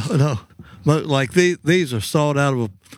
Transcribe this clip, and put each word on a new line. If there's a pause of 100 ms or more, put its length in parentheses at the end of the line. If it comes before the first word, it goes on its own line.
(100)
No,
no. (440)
But,
like,
the-,
these
are
sawed
out
of
a (280)